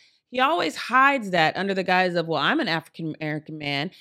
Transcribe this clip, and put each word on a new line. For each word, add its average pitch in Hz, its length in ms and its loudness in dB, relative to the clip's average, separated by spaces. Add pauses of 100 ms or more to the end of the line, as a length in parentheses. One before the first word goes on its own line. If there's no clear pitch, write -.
(300)
He 247 100 -4
always 311 360 0
hides 254 540 2
that 160 260 2
under 196 160 -2
the 190 120 -2
guise 185 300 2
of, 165 140 0
"Well, 147 140 0
I'm 233 180 2
an 240 80 -2
African 160 520 -4
American 156 380 -6
man 143 320 -4 (100)